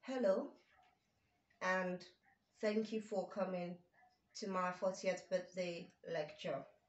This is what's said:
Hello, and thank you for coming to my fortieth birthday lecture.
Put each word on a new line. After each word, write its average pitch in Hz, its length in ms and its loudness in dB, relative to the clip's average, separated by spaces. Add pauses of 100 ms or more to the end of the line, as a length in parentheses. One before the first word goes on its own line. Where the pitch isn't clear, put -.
(120)
Hello, 233 360 4 (1120)
and 185 380 2 (640)
thank 214 300 2
you 220 80 0
for 190 300 -2
coming 180 460 -2 (640)
to 214 120 -6
my 185 220 2
fortieth 185 580 0
birthday 180 580 -2 (240)
lecture. 151 520 -2 (260)